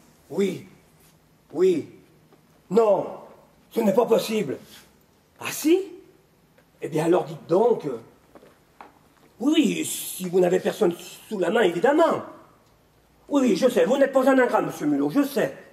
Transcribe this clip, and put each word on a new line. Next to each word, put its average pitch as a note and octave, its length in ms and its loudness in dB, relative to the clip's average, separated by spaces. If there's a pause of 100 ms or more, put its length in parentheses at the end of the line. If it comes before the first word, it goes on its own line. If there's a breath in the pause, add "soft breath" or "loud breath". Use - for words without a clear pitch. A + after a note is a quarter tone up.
(300)
Oui. E3+ 360 -4 (840)
Oui. E3 380 0 (800)
Non, G3 380 2 (640)
ce A3+ 100 -2
n'est G#3 120 2
pas A#3 120 4
possible. G3 520 -2 (840)
Ah - 100 -10
si ? E4+ 280 2 (1040)
Eh C#3+ 60 -8
bien D#3 180 -2
alors E3+ 200 2
dites D#3+ 240 -16
donc. A3 340 2 (1600)
Oui, C#4+ 160 2
oui, F3+ 280 2
si - 440 -10
vous F#3 100 0
n'avez F3+ 220 2
personne F3+ 320 -2 (340)
sous G#3+ 120 -8
la F3 100 -2
main, A#3 120 2
évidemment. A3 600 0 (1080)
Oui, C#4+ 140 0
oui, A3+ 160 2
je A3 100 2
sais, F#3+ 160 2
vous A#3 140 2
n'êtes C#4 160 2
pas C4 160 2
un C4 100 4
ingrat, G#3+ 220 2
monsieur D#3+ 240 -6
Mulot, D3 240 0
je C#4 140 2
sais. G3 340 -4 (160)